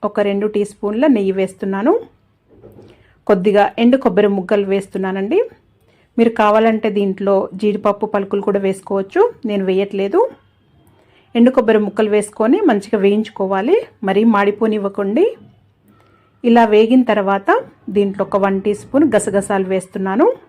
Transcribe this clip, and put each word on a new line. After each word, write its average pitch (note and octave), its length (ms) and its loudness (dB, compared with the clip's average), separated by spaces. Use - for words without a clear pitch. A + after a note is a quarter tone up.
ఒక G#3 220 -4
రెండు G3+ 240 -2
టీ G#3 160 -2
స్పూన్ల G#3+ 460 -4
నెయ్యి G3 240 0
వేస్తున్నాను. G3 540 -2
కొద్దిగా G3+ 360 2
ఎండు A#3+ 220 4
కొబ్బరి G#3 320 2
ముక్కలు G3 340 -2
వేస్తున్నానండి. G3 680 -4
మీరు A3+ 200 4
కావాలంటే A3 500 2
దీంట్లో G3 360 0
జీడిపప్పు G#3 540 -2
పలుకులు G3 320 -2
కూడా G3+ 200 0
వేసుకోవచ్చు, G3 560 -4
నేను G3+ 200 -2
వేయట్లేదు. G3 520 -2
ఎండు A#3 180 6
కొబ్బరి G#3+ 300 2
ముక్కలు G#3 280 -2
వేసుకొని G#3+ 460 0
మంచిగా G#3 340 -2
వేయించుకోవాలి, G3+ 720 0
మరీ G3 140 2
మాడిపోనివ్వకండి. G3+ 920 0
ఇలా A#3 140 6
వేగిన A3+ 380 4
తర్వాత G3+ 460 0
దీంట్లో G3+ 300 -2
ఒక G3+ 180 0
వన్ G3 200 0
టీ G#3 140 0
స్పూన్ D4 260 0
గసగసాలు G3 580 0
వేస్తున్నాను. F#3+ 540 -2